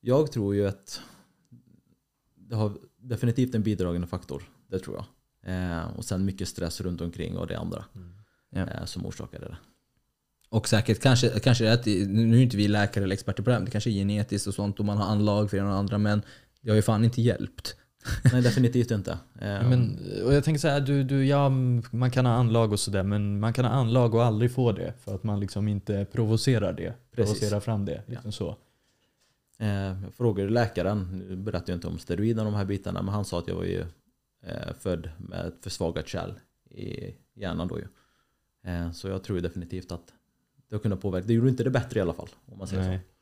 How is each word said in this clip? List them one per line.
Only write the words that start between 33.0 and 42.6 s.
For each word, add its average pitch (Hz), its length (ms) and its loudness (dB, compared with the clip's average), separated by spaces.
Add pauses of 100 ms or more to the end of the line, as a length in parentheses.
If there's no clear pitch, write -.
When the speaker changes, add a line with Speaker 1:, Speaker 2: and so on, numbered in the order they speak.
Speaker 1:
men 98 120 -2
han 104 100 -2
sa 87 140 -4
att 85 100 -6
jag 90 60 -4
var 87 100 -4
ju, 90 160 -2 (680)
eh, - 320 -10
född 82 400 -6
med 90 280 -10
ett 85 160 -10
försvagat 82 460 -6
kärl 87 240 -8 (380)
i - 440 -12 (200)
hjärnan 87 340 -6
då 82 100 -6
ju. - 60 -8 (880)
Eh, 85 220 -4
så 95 160 -10
jag 95 160 -6
tror 98 140 -4
ju 85 40 -4
definitivt 87 500 -8
att - 200 -14 (560)
det 107 80 -8
har 104 60 -4
kunnat 95 180 -2
påverka. 92 260 -2
Det 117 80 4
gjorde 117 140 6
inte 131 160 2
det 135 60 2
bättre 127 280 0
i 101 40 2
alla 85 120 0
fall, 85 140 -14 (180)
om 101 120 -20
man 95 80 -12